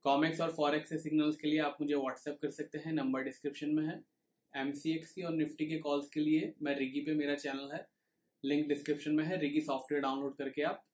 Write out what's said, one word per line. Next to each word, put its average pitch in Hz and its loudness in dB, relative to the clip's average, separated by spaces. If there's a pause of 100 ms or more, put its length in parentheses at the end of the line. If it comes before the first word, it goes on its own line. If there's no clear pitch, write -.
कॉमेक्स 156 4
और 165 0
फॉरेक्स 151 2
से 160 -2
सिग्नल्स 151 2
के 151 -4
लिए 151 4
आप 147 0
मुझे 147 2
WhatsApp 139 -2
कर 139 -2
सकते 151 -8
हैं, 160 -2
नंबर 131 2
डिस्क्रिप्शन 143 -4
में 156 2
है। 170 -6 (520)
एमसीएक्स 143 -4
की 185 -10
और 165 -2
निफ्टी 156 0
के 156 -2
कॉल्स 143 -2
के 156 -4
लिए 156 2
मैं 143 0
रिगी 135 -2
पे 151 -2
मेरा 143 2
चैनल 139 -6
है, - -10 (580)
लिंक 147 4
डिस्क्रिप्शन 147 0
में 151 4
है, 175 0
रिगी 151 2
सॉफ्टवेयर 143 -2
डाउनलोड 139 -2
करके 135 -4
आप - -2